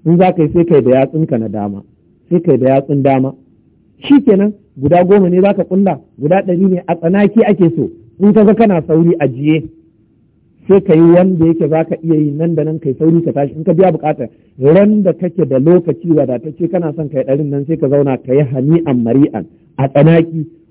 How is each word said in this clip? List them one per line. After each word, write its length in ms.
In 120
za 140
ka 100
yi 100
sai 120
kai 180
da 80
yatsunka 480
na 100
dama. 340
Sai 100
kai 180
da 160
yatsun 280
dama. 320
Shi 200
kenan 280
guda 280
goma 240
ne 120
za 140
ka 100
ƙulla, 360
guda 240
ɗari 280
ne 160
a 100
tsanaki 480
ake 320
so. 140
In 120
ka 120
ga 100
kana 320
sauri 320
ajiye 440
sai 140
ka 120
yi 60
wanda 300
yake 220
za 160
ka 180
iya 120
yi 160
nan 240
da 100
nan 140
kai 200
sauri 240
ka 100
tashi. 240
In 80
ka 100
biya 180
buƙatar 360
ran 440
da 100
kake 360
da 100
lokaci 580
wadatacce 540
kana 260
son 120
ka 100
yi 60
ɗarin 260
nan 160
sai 100
ka 120
zauna 360
ka 80
yi 100
hani'an 500
mari'an 420
a 120
tsanaki. 580